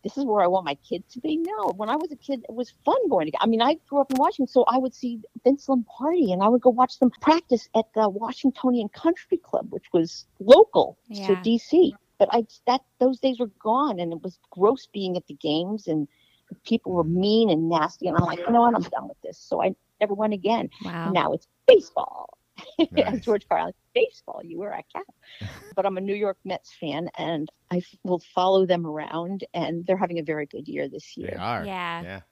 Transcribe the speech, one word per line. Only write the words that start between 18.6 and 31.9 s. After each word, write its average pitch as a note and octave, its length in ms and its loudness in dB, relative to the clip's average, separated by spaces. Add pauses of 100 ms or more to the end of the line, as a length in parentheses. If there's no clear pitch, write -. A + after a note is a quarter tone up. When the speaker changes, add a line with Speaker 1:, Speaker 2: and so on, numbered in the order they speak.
Speaker 1:
what? A#3 140 4
I'm F3+ 80 0
done - 260 -8
with - 120 -18
this." - 160 -16
So - 240 -6
I - 140 0 (240)
never G3+ 140 0
went G#3+ 200 -2
again. G#3 360 -2 (160)
Speaker 2:
Wow. F3 260 -6
Speaker 1:
Now F3 220 0
it's - 140 -8 (200)
baseball. - 640 4 (260)
<laughs> - 240 -16
As E4 120 4
Speaker 3:
Nice. - 300 0
Speaker 1:
George G#3 280 -2
Carlin, E3+ 240 0 (220)
"Baseball, - 480 -2
you E3+ 160 -12
wear G3+ 120 -10
a - 120 -12 (100)
cap." - 120 -12 (340)
Speaker 3:
<laughs> - 360 -14
Speaker 1:
But F#3+ 120 0
I'm F#3+ 100 -2
a F#3 40 -6
New G3 140 -2
York G3+ 300 -2
Mets - 260 -8
fan, D#3 460 -6
and D#3 320 -4 (220)
I F3+ 60 0
f-, - 260 -6
will F3+ 160 -2
follow F#3+ 480 2
them E3+ 180 0
around, E3 580 -8 (120)
and E3+ 320 -4
they're F#3 100 2
having F3 220 -4
a D#3 40 -8
very D3+ 220 -4
good D3 220 -14
year C#3+ 200 -6
this - 300 -16
Speaker 3:
They - 60 -12
Speaker 1:
year. - 160 -10
Speaker 3:
are. G2+ 260 -4
Speaker 2:
Yeah. F3 380 -8